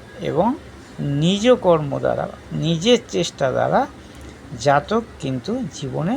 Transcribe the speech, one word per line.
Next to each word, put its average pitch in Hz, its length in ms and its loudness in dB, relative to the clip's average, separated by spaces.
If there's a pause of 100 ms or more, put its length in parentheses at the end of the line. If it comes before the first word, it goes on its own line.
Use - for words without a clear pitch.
(220)
এবং 156 260 0 (720)
নিজ 185 260 2 (160)
কর্ম 156 400 4
দ্বারা, 127 260 0 (320)
নিজের 165 420 2 (100)
চেষ্টা 165 420 -2
দ্বারা 127 300 2 (800)
জাতক 143 440 2 (160)
কিন্তু 131 320 -4 (220)
জীবনে 151 440 -4